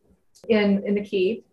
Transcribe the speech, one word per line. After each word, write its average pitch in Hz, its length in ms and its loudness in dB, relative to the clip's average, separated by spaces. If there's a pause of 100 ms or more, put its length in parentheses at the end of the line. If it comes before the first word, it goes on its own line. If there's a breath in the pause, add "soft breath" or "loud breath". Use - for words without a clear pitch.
(480)
in, 202 360 2
in 202 120 -2
the 202 80 -4
Key, 190 480 -2